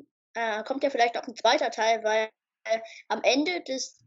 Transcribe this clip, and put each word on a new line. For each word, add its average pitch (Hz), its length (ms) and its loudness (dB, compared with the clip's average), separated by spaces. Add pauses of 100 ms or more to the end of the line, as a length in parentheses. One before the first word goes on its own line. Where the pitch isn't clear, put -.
(340)
äh, 220 300 -4
kommt 269 200 -4
ja 277 60 2
vielleicht 233 280 2
auch - 100 -8
ein 220 80 -12
zweiter 247 340 2
Teil, 220 340 0
weil, 220 260 2 (360)
äh, 226 140 0 (300)
am 220 140 -2
Ende 302 380 2
des - 460 -8